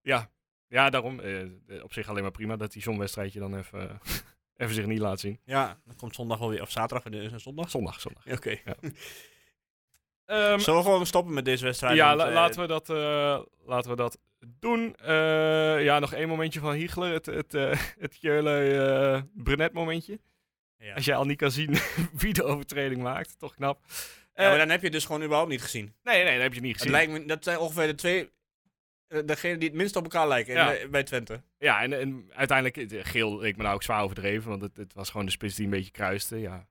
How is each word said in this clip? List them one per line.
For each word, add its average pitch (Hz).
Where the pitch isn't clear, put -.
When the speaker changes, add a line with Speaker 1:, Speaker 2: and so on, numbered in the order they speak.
Speaker 1:
Ja. 120
Ja, 135
daarom, 127
eh, 98
eh, 92
op 101
zich 110
alleen 101
maar 98
prima 110
dat 107
hij 104
zo'n 110
wedstrijdje 101
dan 98
even, 98
<laughs> -
even 113
zich 107
niet 107
laat 98
zien. 101
Speaker 2:
Ja, 127
dan 117
komt 113
zondag 113
wel 113
weer, 107
of 101
zaterdag, 117
eh, 104
is 110
het 117
zondag? 156
Speaker 1:
Zondag, 101
zondag. -
Speaker 2:
Oké. 123
Speaker 1:
Ja. -
<laughs> 156
Ehm, 208
Speaker 2:
Zullen 170
we 175
gewoon 185
stoppen 175
met 135
deze 127
wedstrijd? 127
Speaker 1:
Ja, 156
Speaker 2:
Want, 147
Speaker 1:
la-, 165
Speaker 2:
eh, 117
Speaker 1:
laten 170
we 170
dat, 156
eh, 147
laten 123
we 120
dat 120
doen. 226
Eh, 156
ja, 147
nog 143
één 160
momentje 160
van 147
Hiegler, 170
het, 160
het, 156
eh, 135
<laughs> -
het -
Jurle, 143
eh, 135
Brenet 147
momentje. 165
Speaker 2:
Ja. 104
Speaker 1:
Als 131
jij 139
al 139
niet 143
kan 139
zien 143
<laughs> 165
wie 214
de 180
overtreding 139
maakt, -
toch -
knap. 139
Speaker 2:
Ja, 185
maar 196
Speaker 1:
Eh, 147
Speaker 2:
dan 156
heb 175
je 185
het 156
dus 147
gewoon 156
überhaupt 151
niet 127
gezien. 107
Speaker 1:
Nee, 202
nee, 156
dat 123
heb 131
je 120
niet 123
Speaker 2:
Het -
Speaker 1:
gezien. 127
Speaker 2:
lijkt 156
me, 156
dat 156
zijn 175
ongeveer 160
de 151
twee, 175
eh, 156
degenen 165
die 160
het 151
minst 196
op 175
elkaar 165
lijken 123
Speaker 1:
Ja. 165
Speaker 2:
bij, 123
bij 143
Twente. 120
Speaker 1:
Ja, 117
en, 131
en 131
uiteindelijk, 131
eh, 104
geel 107
leek 104
me 110
nou 101
ook 98
zwaar 107
overdreven, 101
want 98
het, 101
het 101
was 98
gewoon 104
de 92
spits 98
die 107
een 98
beetje 95
kruiste, 101
ja. 92